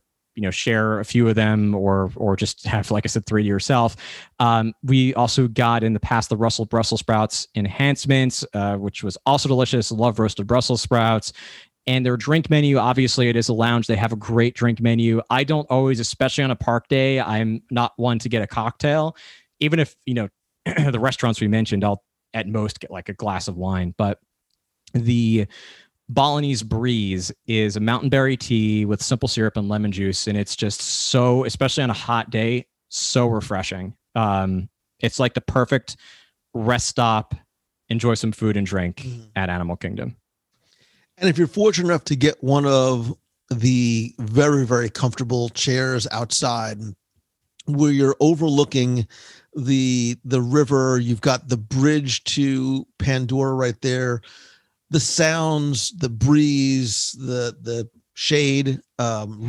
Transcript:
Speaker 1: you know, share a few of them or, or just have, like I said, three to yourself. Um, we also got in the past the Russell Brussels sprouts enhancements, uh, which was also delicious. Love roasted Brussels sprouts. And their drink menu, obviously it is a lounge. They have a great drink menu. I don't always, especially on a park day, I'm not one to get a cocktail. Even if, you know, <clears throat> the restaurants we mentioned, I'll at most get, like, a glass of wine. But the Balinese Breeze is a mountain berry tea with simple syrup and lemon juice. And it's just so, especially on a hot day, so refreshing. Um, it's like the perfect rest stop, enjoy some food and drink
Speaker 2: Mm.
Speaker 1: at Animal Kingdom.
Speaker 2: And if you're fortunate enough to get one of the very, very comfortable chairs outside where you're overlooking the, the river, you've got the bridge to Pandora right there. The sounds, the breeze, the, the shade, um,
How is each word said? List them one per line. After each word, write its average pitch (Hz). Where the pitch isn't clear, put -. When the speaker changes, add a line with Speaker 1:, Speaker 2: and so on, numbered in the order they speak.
Speaker 1:
you 113
know, 98
share 110
a 107
few 120
of 113
them 107
or, 95
or 98
just -
have, 104
like 107
I -
said, -
three 107
to 104
yourself. 117
Um, 113
we 131
also 123
got 117
in 113
the 107
past -
the 113
Russell 113
Brussels 113
sprouts -
enhancements, 135
uh, 101
which 101
was 98
also 139
delicious. 127
Love 113
roasted 104
Brussels 123
sprouts. 113
And 127
their 123
drink 147
menu, 147
obviously 127
it 120
is 117
a 123
lounge. 117
They 113
have 113
a -
great 117
drink 117
menu. 117
I 127
don't 147
always, 131
especially 131
on 135
a 123
park -
day, 135
I'm 110
not 120
one 117
to 113
get 110
a 101
cocktail. 151
Even 151
if, 143
you 127
know, 110
<clears throat> 151
the 117
restaurants 120
we 107
mentioned, 110
I'll 101
at 110
most 107
get, -
like, 90
a 101
glass 98
of 87
wine. 90
But 101
the 113
Balinese 139
Breeze 110
is 107
a 107
mountain 120
berry 135
tea 107
with 104
simple 127
syrup 110
and 101
lemon 104
juice. 95
And 104
it's 104
just 104
so, 123
especially 131
on 127
a 110
hot 113
day, 117
so -
refreshing. 98
Um, 95
it's -
like 123
the -
perfect -
rest 117
stop, 113
enjoy 117
some 110
food 107
and 101
drink 90
Speaker 2:
Mm. 117
Speaker 1:
at 95
Animal 87
Kingdom. 92
Speaker 2:
And 190
if 135
you're 165
fortunate 185
enough 170
to 147
get 139
one 139
of 131
the 120
very, 135
very 120
comfortable 120
chairs 131
outside 113
where 147
you're 139
overlooking 143
the, 127
the 127
river, 131
you've 117
got 131
the 123
bridge 135
to 135
Pandora 131
right 127
there. 127
The 151
sounds, 160
the 135
breeze, 135
the, 123
the 117
shade, 139
um, 107